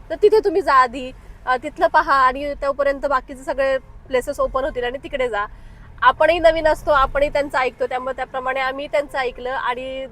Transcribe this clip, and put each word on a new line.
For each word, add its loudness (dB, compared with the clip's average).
तर -6
तिथे 6
तुम्ही 0
जा 2
आधी, 2
अ, 2
तिथलं 0
पहा 4
आणि 2
तोपर्यंत -2
बाकीचे -4
सगळे 0
प्लेसेस -6
ओपन 0
होतील -4
आणि -6
तिकडे -4
जा. -4
आपणही 4
नवीन 4
असतो, 2
आपणही 2
त्यांचं -2
ऐकतो, -2
त्यामुळे -6
त्याप्रमाणे -6
आम्ही -4
त्यांचं -2
ऐकलं -6
आणि -6